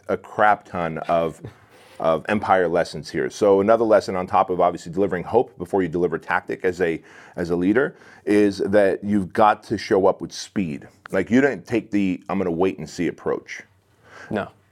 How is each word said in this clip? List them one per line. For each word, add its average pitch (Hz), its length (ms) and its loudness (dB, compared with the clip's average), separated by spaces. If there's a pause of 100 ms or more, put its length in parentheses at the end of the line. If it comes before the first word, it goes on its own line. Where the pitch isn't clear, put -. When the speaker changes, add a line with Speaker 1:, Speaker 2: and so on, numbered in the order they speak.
Speaker 1:
a 95 80 -2
crap - 480 0
ton 82 320 -6 (100)
of, 82 380 0
<laughs> - 560 -20
of 80 260 0
Empire 98 400 2
lessons 82 440 -2
here. 69 180 -4
So 98 320 4
another 113 240 4
lesson 104 320 2
on 90 100 -4
top 95 220 0
of 90 100 -2
obviously 87 320 -2
delivering 90 320 -2
hope - 360 0
before 95 240 -2
you 87 40 -2
deliver 82 300 -2
tactic - 480 -4
as 90 160 -2
a, 82 180 0 (380)
as 85 140 -6
a 87 40 0
leader 107 400 0 (300)
is 104 320 4
that 98 460 2
you've 101 280 -2
got 107 340 4
to 110 120 -4
show 95 300 2
up 90 120 2
with 82 140 -10
speed. - 540 -8 (240)
Like, 92 180 -2
you 123 100 4
didn't 127 280 0
take 107 240 -4
the, 98 360 0
"I'm 90 120 -4
gonna 92 120 -2
wait 90 280 0
and 76 100 -12
see" 85 180 -4
approach. - 540 -8 (680)
Speaker 2:
No. 104 180 -6 (240)